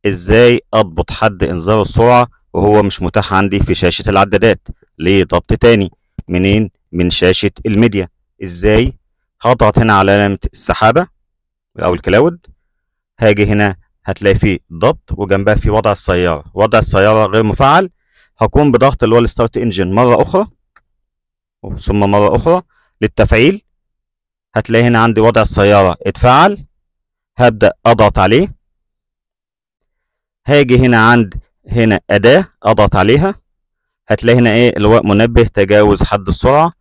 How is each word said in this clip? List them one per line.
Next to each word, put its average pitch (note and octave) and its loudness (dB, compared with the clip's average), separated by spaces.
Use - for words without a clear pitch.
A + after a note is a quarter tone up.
ازاي G#2 2
اضبط F2 -2
حد G2 -4
انذار F#2 -2
السرعة A#2+ 2
وهو G#2 2
مش G2 -4
متاح G2 -4
عندي G2 0
في - -2
شاشة F#2 -2
العدادات؟ G2+ 0
ليه F#2 0
ضبط - -4
تاني؟ A2 0
منين؟ G2 -2
من F2 -2
شاشة F#2 0
الميديا. G#2 -2
ازاي؟ G#2+ -2
هضغط A#2+ 0
هنا A2 2
على G2 2
علامة G2+ 0
السحابة A#2 -2
او F2+ -2
الكلاود، C3+ 0
هاجي G#2 2
هنا G#2 -2
هتلاقي G2 -2
فيه G2 -2
ضبط A2 -4
وجنبها G2 -2
فيه - -2
وضع G#2+ 0
السيارة، F2 -4
وضع A2 0
السيارة G#2+ 2
غير G#2+ 0
مفعل. C#3+ 0
هقوم C#3+ 0
بضغط B2 0
اللي A2+ 0
هو A#2+ 4
الستارت A#2 -2
انجن F#2+ -4
مرة A#2+ 2
اخرى F#3+ -2
ثم G2+ -4
مرة G2+ 0
اخرى E3+ 0
للتفعيل. A#2 0
هتلاقي A2+ -2
هنا A#2+ 2
عندي A2+ 0
وضع A2+ 2
السيارة G2 2
اتفعل، C#3+ 0
هبدأ A2 2
اضغط A2 2
عليه. A2+ 0
هاجي B2+ 2
هنا A#2+ 2
عند A#2 0
هنا A2 0
اداة A#2+ 2
اضغط G#2+ 0
عليها، C#3+ 0
هتلاقي A#2 0
هنا A#2+ 2
ايه A#2 2
اللي G#2 0
هو A2+ 4
منبه A#2 0
تجاوز G#2 2
حد G2 -4
السرعة. C#3+ 0